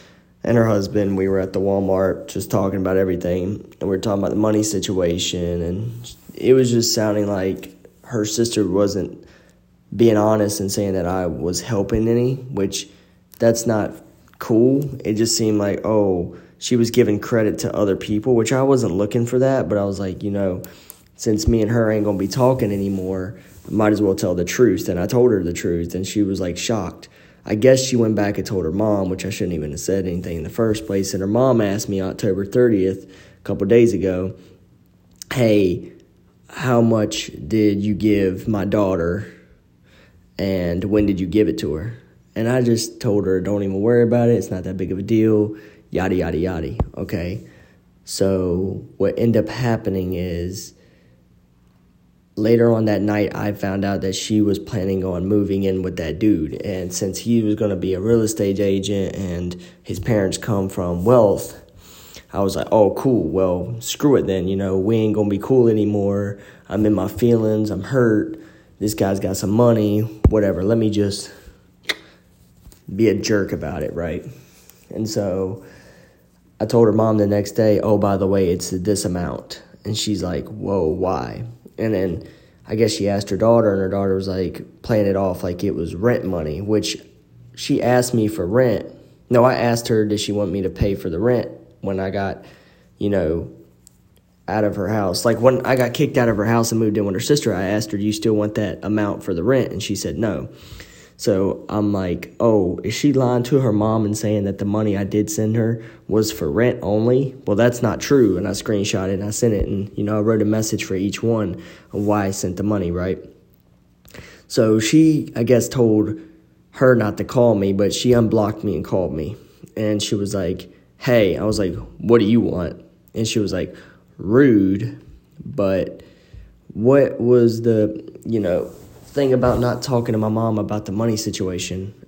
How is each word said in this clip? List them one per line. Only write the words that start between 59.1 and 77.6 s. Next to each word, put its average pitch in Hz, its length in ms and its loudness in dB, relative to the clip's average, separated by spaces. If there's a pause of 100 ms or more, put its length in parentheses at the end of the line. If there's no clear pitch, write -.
and 87 400 -6 (260)
his - 160 -8
parents 98 400 0
come 98 300 -2
from 90 360 -4
wealth, - 560 2 (720)
I 95 100 -4
was 95 120 0
like, 80 160 -4
"Oh, 110 220 6
cool. 117 320 2
Well, 92 560 -2
screw - 340 0
it 92 140 2
then. 92 180 0
You 98 80 -2
know, 95 240 0
we 101 160 0
ain't 107 220 2
gonna 104 120 2
be 101 100 0
cool 123 280 4
anymore. 101 720 0 (300)
I'm 107 180 0
in 107 80 4
my 92 140 0
feelings. 107 640 2
I'm 90 120 -6
hurt. 117 560 0 (400)
This 104 160 -2
guy's 98 240 0
got 92 180 -4
some 98 140 -2
money. 110 520 4 (260)
Whatever. 98 340 2
Let 113 160 2
me 107 120 2
just 101 420 -2 (1600)
be 107 140 4
a 98 80 2
jerk 101 340 0
about 76 320 -6
it," - 120 -6
right? 82 300 -6 (720)
And 107 160 -6
so 95 540 -4 (960)
I 107 60 -2
told 117 200 4
her 104 60 4
mom 110 240 2
the 104 100 4
next 101 300 0
day, 110 240 4